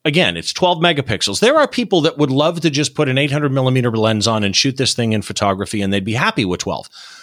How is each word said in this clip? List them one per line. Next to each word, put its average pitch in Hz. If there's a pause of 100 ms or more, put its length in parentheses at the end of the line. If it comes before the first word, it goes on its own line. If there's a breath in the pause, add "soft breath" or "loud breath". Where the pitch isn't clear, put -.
again, 143
it's 80
twelve 180
megapixels. 139
There 262
are 294
people 208
that 151
would 143
love 156
to 165
just 143
put 147
an 127
eight 143
hundred 147
millimeter 127
lens 110
on 110
and 98
shoot 131
this 131
thing 113
in 107
photography, 101
and 98
they'd 101
be 107
happy 160
with 90
twelve. - (340 loud breath)